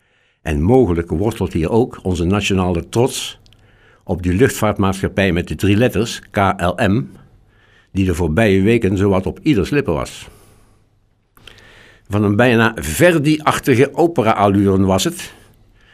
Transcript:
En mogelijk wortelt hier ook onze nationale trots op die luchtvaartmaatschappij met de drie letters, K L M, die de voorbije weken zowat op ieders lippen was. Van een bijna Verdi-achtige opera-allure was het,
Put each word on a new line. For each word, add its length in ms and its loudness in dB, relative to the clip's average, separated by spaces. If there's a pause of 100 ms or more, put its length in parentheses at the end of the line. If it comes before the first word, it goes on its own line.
(420)
En 200 -4
mogelijk 480 2
wortelt 420 -4
hier 180 -2
ook 320 -2
onze 220 -2
nationale 640 -2
trots 500 -4 (640)
op 180 -6
die 100 0
luchtvaartmaatschappij 1000 0
met 160 -2
de 60 -6
drie 220 0
letters, 440 -2 (100)
K 60 -6 (200)
L 300 -2
M, 160 0 (880)
die 120 0
de 100 0
voorbije 480 0
weken 340 2
zowat 300 0
op 160 -10
ieders 280 0
lippen 240 -2
was. 340 -8 (1800)
Van 160 0
een 120 2
bijna 400 2
Verdi-achtige 1200 0
opera-allure 880 2
was 200 0
het, 300 -8 (600)